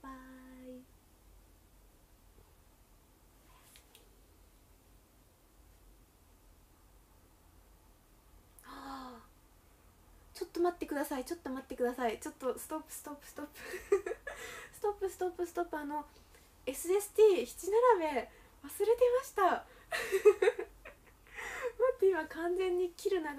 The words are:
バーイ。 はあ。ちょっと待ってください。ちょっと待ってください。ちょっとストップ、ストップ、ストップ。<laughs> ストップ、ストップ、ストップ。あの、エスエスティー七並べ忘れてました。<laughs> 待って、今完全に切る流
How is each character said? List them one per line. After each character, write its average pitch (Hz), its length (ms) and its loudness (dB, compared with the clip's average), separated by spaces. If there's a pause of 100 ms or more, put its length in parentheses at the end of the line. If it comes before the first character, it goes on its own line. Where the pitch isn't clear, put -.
バ 262 60 -14
ー 269 40 -14 (560)
イ。 254 140 -16 (4000)
は 269 520 -12
あ。 226 40 -20 (1120)
ち - 100 -10
ょ - 40 -8
っ - 20 -20
と 330 100 -6
待 349 160 2
っ - 20 -20
て - 80 -8
く - 80 -8
だ 285 120 -2
さ 285 120 -4
い。 254 60 -6
ち 339 100 -8
ょ 339 40 -6
っ - 20 -20
と 277 100 -10
待 262 140 -6
っ - 20 -18
て - 100 -14
く 254 80 -2
だ 247 120 0
さ 247 140 -2
い。 220 100 -6
ち - 80 -12
ょ 302 40 -10
っ - 60 -20
と 247 220 -4
ス - 80 -12
ト 311 120 -6
ッ - 20 -8
プ、 - 100 -20
ス - 120 -16
ト 294 80 -14
ッ - 20 -10
プ、 285 120 -18
ス - 100 -20
ト 294 80 -10
ッ - 20 -10
プ。 - 100 -20
<laughs> - 1200 -6
ス - 60 -12
ト 415 80 0
ッ - 20 0
プ、 392 180 -4
ス - 80 -12
ト 370 100 -2
ッ 349 40 -2
プ、 349 160 -4
ス - 60 -14
ト 349 80 -4
ッ 339 40 0
プ。 330 120 -8
あ 294 80 -6
の、 294 200 -6 (600)
エ 269 80 -4
ス 339 180 -4
エ 403 80 4
ス 403 120 -6
テ - 100 4 (160)
ィ 233 60 0
ー - 20 -4
七 - 260 -8
並 453 300 6 (120)
べ 240 160 -2 (320)
忘 - 200 -14
れ 403 40 4
て 427 60 4 (260)
ま 523 60 0
し - 80 -12
た。 339 400 2
<laughs> - 960 4 (1120)
待 494 180 4
っ - 40 -20
て、 392 100 6
今 320 160 0
完 339 320 -2
全 370 200 0
に 359 140 0
切 - 200 -4
る 370 80 2
流 311 60 -4 (140)